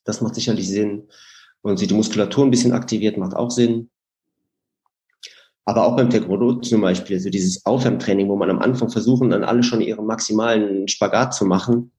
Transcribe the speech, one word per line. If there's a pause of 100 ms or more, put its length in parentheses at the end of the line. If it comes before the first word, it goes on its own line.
das
macht
sicherlich
Sinn. (540)
Und
sie
die
Muskulatur
ein
bisschen
aktiviert,
macht
auch
Sinn. (1800)
Aber
auch
beim
Taekwondo
zum
Beispiel,
so
dieses
Aufwärmtraining,
wo
man
am
Anfang
versuchen,
dann
alle
schon
ihren
maximalen
Spagat
zu
machen,